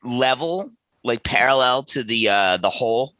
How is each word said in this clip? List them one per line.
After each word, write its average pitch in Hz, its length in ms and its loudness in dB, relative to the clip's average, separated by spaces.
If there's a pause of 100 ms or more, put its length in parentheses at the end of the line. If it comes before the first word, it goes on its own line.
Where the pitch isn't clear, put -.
level, 131 680 -2 (320)
like, 117 200 -2
parallel 127 600 2
to 135 200 -6
the, 110 260 0
uh, 95 280 2
the 95 120 0
hole 120 500 -2